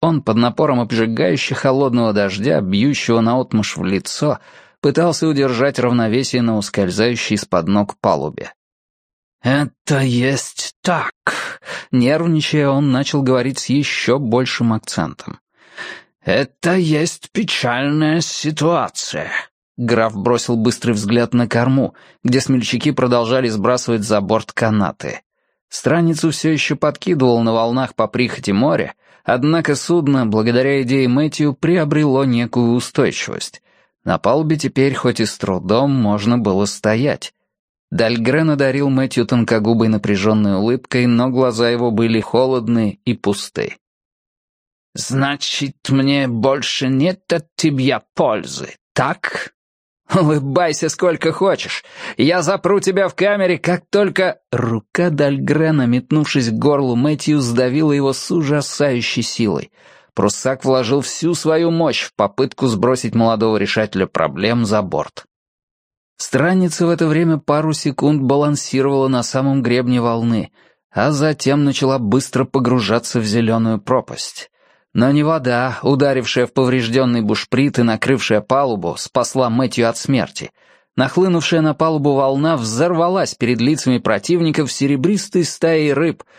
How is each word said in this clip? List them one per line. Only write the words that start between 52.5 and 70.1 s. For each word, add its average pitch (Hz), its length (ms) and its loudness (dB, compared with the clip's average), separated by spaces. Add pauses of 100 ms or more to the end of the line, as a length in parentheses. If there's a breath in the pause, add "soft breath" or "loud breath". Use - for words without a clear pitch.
тебя 190 300 0
в - 40 -10
камере, 190 440 0
как 175 320 -2
только..." 190 500 0 (140)
Рука 117 560 -2
Дальгрена, 143 760 0
метнувшись 127 640 0
к 110 40 -2
горлу 131 420 0
Мэтью, 147 460 0
сдавила 127 500 0
его 139 220 0
с - 180 -8
ужасающей 143 880 0
силой. 107 480 -2 (480 soft breath)
Пруссак 131 480 -2
вложил 131 360 2
всю 165 340 -4
свою 160 340 0
мощь 160 320 0
в - 140 -12
попытку - 500 -2
сбросить 120 480 0
молодого 113 440 2
решателя 101 500 0
проблем 98 580 -2
за 104 160 0
борт. 78 440 -6 (920)
Странница 175 680 0
в - 20 2
это 170 160 0
время 160 320 2
пару 151 340 0
секунд 147 520 0
балансировала 139 840 2
на 127 120 0
самом 135 400 0
гребне 123 400 2
волны, 117 500 0 (380 soft breath)